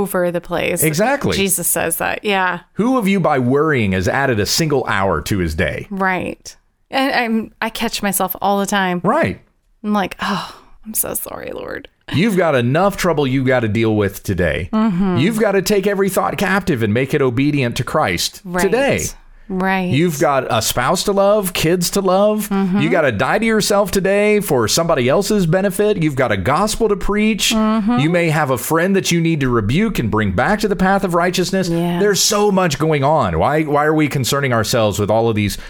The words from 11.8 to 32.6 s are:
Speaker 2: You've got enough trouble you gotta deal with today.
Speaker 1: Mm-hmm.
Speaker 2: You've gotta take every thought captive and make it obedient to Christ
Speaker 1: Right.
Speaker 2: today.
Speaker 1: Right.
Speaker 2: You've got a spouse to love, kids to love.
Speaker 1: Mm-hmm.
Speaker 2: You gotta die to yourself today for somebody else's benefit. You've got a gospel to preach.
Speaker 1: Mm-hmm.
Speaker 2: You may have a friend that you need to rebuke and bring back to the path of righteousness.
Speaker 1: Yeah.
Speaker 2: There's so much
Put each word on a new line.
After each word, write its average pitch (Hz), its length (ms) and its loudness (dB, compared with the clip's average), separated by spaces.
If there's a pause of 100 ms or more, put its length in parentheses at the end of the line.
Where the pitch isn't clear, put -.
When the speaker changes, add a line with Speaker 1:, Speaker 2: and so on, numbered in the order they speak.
Speaker 2:
You've 190 240 2
got 165 200 2
enough 156 400 2
trouble 147 320 0
you 131 160 0
gotta 127 240 2
deal 110 260 0
with 98 300 -2
today. 85 480 -2
Speaker 1:
Mm-hmm. 196 460 0
Speaker 2:
You've 214 200 2
gotta 196 240 2
take 196 240 0
every 196 220 0
thought 190 280 -2
captive 185 460 0
and 104 100 0
make 135 220 0
it 143 80 2
obedient 131 540 0
to 123 80 -4
Christ 110 600 -2
Speaker 1:
Right. 180 180 -4
Speaker 2:
today. 196 420 0 (440)
Speaker 1:
Right. 190 400 -2
Speaker 2:
You've 156 300 0
got 143 320 2
a 117 100 0
spouse 135 440 -2
to 208 80 0
love, 196 400 2
kids 170 380 0
to 202 100 -2
love. 208 480 2
Speaker 1:
Mm-hmm. 196 320 0
Speaker 2:
You 160 100 0
gotta 151 220 2
die 131 260 0
to 214 80 -2
yourself 208 460 2
today 202 480 2
for 127 260 0
somebody 156 420 2
else's 196 380 2
benefit. 196 560 2
You've 151 140 0
got 123 160 2
a 101 40 0
gospel 180 520 0
to 208 80 0
preach. 208 540 0
Speaker 1:
Mm-hmm. 220 500 2
Speaker 2:
You 156 100 2
may 170 200 2
have 151 200 0
a 127 80 0
friend 170 380 0
that - 160 0
you 170 80 2
need 165 200 0
to 131 80 0
rebuke 123 520 0
and 110 100 0
bring 104 220 0
back 147 280 2
to 214 80 0
the 196 80 0
path 190 280 2
of 175 100 -2
righteousness. 180 540 0
Speaker 1:
Yeah. 170 320 0
Speaker 2:
There's 202 200 2
so 208 300 2
much 180 300 0